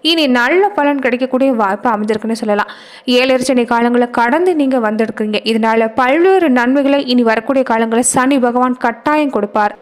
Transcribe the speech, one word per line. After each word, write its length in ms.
இனி 260
நல்ல 420
பலன் 300
கிடைக்கக்கூடிய 540
வாய்ப்பு 380
அமைஞ்சிருக்குன்னு 520
சொல்லலாம். 240
ஏழரை 440
சனி 140
காலங்களை 480
கடந்து 440
நீங்க 240
வந்திருக்கீங்க. 640
இதனால 440
பல்வேறு 560
நன்மைகளை 560
இனி 160
வரக்கூடிய 480
காலங்களை 300
சனி 380
பகவான் 380
கட்டாயம் 540
கொடுப்பார். 520